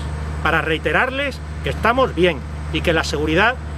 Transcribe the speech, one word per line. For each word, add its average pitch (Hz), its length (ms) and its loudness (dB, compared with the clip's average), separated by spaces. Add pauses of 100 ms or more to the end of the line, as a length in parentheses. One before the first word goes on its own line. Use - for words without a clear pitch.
(440)
para 156 180 2
reiterarles 180 760 0 (240)
que 139 80 -2
estamos 233 420 2
bien 170 240 2 (340)
y 151 100 -2
que 165 120 2
la 160 100 2
seguridad 165 520 2 (220)